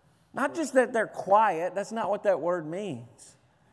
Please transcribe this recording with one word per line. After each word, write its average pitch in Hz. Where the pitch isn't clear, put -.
Not 285
just 320
that 240
they're 214
quiet, 185
that's 196
not 220
what 202
that 185
word 170
means. 156